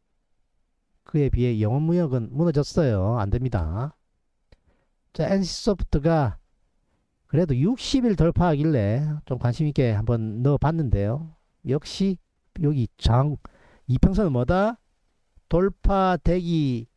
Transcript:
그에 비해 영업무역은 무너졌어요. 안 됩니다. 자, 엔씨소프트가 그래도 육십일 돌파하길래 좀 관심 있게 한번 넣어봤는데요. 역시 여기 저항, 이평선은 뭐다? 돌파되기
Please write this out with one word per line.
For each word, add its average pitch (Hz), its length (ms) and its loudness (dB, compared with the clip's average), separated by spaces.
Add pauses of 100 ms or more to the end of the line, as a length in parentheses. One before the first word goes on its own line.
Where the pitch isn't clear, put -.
(1040)
그에 143 260 0
비해 120 320 0
영업무역은 135 680 0
무너졌어요. 135 880 0
안 101 120 -2
됩니다. 113 680 -4 (1160)
자, - 160 -4
엔씨소프트가 165 1080 0 (880)
그래도 147 300 0
육십일 233 600 0
돌파하길래 151 1080 2
좀 123 140 -6
관심 123 280 -2
있게 143 240 0
한번 110 520 -2
넣어봤는데요. 143 920 0 (340)
역시 175 480 -2 (460)
여기 143 340 0
저항, 131 400 2 (520)
이평선은 180 440 2
뭐다? 180 460 0 (720)
돌파되기 170 1400 0 (100)